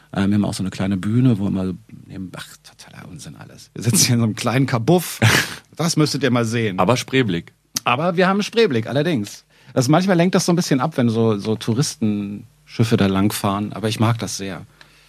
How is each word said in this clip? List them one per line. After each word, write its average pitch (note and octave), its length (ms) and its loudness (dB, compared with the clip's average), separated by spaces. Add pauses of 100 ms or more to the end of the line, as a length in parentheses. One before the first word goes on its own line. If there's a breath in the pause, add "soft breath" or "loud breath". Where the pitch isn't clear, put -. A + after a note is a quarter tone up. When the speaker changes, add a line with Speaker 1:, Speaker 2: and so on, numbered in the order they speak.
(140 loud breath)
Speaker 1:
Ähm, F#2+ 160 0
wir G2+ 40 0
haben G#2 100 2
auch F#2 100 -4
so - 80 -6
eine F#2 80 -4
kleine G2 260 -2
Bühne, A2 420 2
wo G2+ 60 -2
wir F#2+ 60 -2
mal F#2 240 -2 (320)
neben, F#2+ 300 -12
ach, - 100 -14 (160)
totaler - 460 -20
Unsinn D#2+ 280 -18
alles. - 380 -20
Wir - 80 -10
sitzen - 240 2
hier B2 80 2
in A#2 60 2
so A2+ 60 2
einem G#2 100 -2
kleinen B2+ 300 0
Kabuff. D#3 580 0
Speaker 2:
<laughs> A2 60 6 (460 loud breath)
Speaker 1:
Das E3 200 -2
müsstet D3 280 2
ihr B2 80 2
mal A#2+ 120 2
sehen. A2 360 -2
Speaker 2:
Aber G#2 160 4
Spreeblick. A2 560 0 (320)
Speaker 1:
Aber D#3+ 320 0
wir F3+ 100 4
haben G3 160 2
Spreeblick, D#3 460 0
allerdings. C#3+ 560 -2 (300 soft breath)
Also B2+ 180 2
manchmal F#3 240 4
lenkt F3 180 4
das F#3 100 2
so F3+ 80 2
ein E3+ 40 4
bisschen D3+ 240 0
ab, C#3+ 160 -2
wenn A#2+ 120 2
so, A2+ 300 2
so G#2+ 160 -2
Touristenschiffe G#2+ 1400 -2
da G2 100 2
langfahren. G2+ 680 0
Aber G#2+ 160 -6
ich A2 120 -4
mag A2+ 180 0
das F#2+ 180 -8
sehr. F#2+ 300 -10 (420 soft breath)